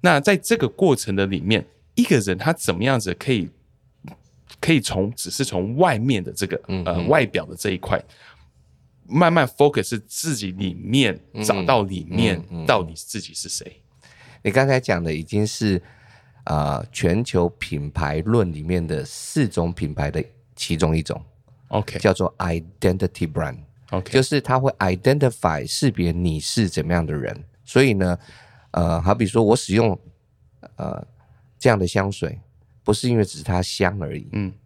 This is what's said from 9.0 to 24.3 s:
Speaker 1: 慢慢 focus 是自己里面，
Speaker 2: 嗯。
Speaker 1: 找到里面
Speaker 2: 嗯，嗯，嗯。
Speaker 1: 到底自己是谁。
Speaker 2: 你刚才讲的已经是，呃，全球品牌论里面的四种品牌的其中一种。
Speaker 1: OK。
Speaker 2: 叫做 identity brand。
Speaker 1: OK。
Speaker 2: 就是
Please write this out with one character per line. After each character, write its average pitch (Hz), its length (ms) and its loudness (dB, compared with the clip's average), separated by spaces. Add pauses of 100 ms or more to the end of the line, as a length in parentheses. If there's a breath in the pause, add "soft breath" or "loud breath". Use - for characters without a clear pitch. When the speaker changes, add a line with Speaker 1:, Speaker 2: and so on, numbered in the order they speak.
Speaker 1:
慢 165 240 4
慢 160 140 4
focus 143 380 2
是 113 160 -6
自 151 340 -6
己 104 180 -6
里 92 220 -4
面， 98 440 0 (140)
Speaker 2:
嗯。 107 100 -8
Speaker 1:
找 101 200 0
到 117 220 2
里 90 260 -8
面 101 260 0 (140)
Speaker 2:
嗯， 85 100 -10
嗯， 80 40 -8
嗯。 - 20 -4
Speaker 1:
到 107 160 2
底 82 120 -8
自 - 260 -12
己 - 120 -16
是 - 160 -12
谁。 - 320 -12 (640 soft breath)
Speaker 2:
你 110 80 0
刚 131 160 4
才 135 120 4
讲 95 240 0
的 82 100 -2
已 80 100 -4
经 104 240 -2
是， 101 340 0 (640 soft breath)
呃， 73 480 0
全 95 320 2
球 87 260 2
品 73 400 -8
牌 76 300 -2
论 101 320 2
里 76 100 -8
面 85 220 0
的 76 200 -4
四 - 440 -2
种 85 240 -2
品 78 220 -6
牌 71 160 -2
的 78 120 -4 (320)
其 - 220 -4
中 80 200 2
一 80 60 -2
种。 - 180 -8 (480)
Speaker 1:
OK。 107 300 -4
Speaker 2:
叫 104 140 4
做 92 260 0
identity 90 920 -2
brand。 71 260 -6 (320)
Speaker 1:
OK。 95 220 -6
Speaker 2:
就 131 80 6
是 135 200 0